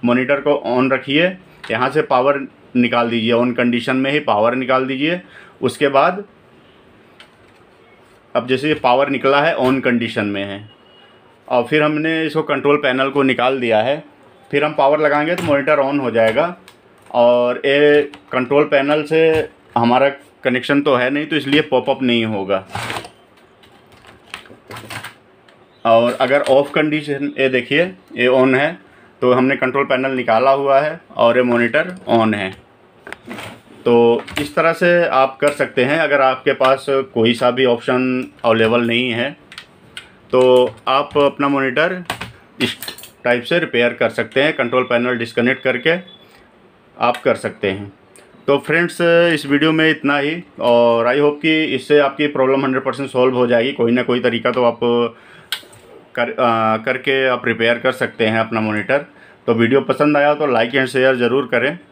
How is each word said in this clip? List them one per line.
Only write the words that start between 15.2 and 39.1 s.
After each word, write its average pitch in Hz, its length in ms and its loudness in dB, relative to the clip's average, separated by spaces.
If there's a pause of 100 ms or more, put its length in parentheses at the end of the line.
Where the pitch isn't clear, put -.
तो 175 80 -8
monitor 143 360 0
on 143 200 0
हो 123 120 -4
जाएगा। 117 440 0 (560)
और 123 460 2
ये 147 440 4 (300)
control 127 320 2
panel 147 400 0
से 160 460 2 (280)
हमारा 123 320 4 (340)
connection 131 380 0
तो 143 140 2
है 123 140 0
नहीं, 147 160 -4
तो 156 100 -4
इसलिए 143 260 0
पॉपअप 131 400 0
नहीं 120 240 0
होगा। 95 400 -4 (3250)
और 117 360 2
अगर 131 200 0
off 139 320 2
condition, 147 680 -4
ये 135 100 2
देखिए 131 340 0 (320)
ये 120 120 0
on 131 280 4
है, 151 220 -2 (440)
तो 127 120 2
हमने 127 220 0
control 131 300 -2
panel 135 260 -2
निकाला 123 400 0
हुआ 139 280 2
है 151 200 -4 (180)
और 120 200 2
ये 127 60 2
monitor 123 520 -2 (140)
on 110 260 2
है। 98 160 -6 (1300)
तो 117 380 4 (160)
इस 147 160 -6
तरह 165 180 2
से 175 320 2
आप 135 360 0
कर 143 80 2
सकते 135 340 -2
हैं। 143 160 0
अगर 147 220 2
आपके 131 320 0
पास 135 360 2
कोई 131 440 0
सा 123 180 0
भी 131 140 0
option 127 640 -2 (180)
available 113 420 2
नहीं 120 220 0
है, 120 220 -4 (1000)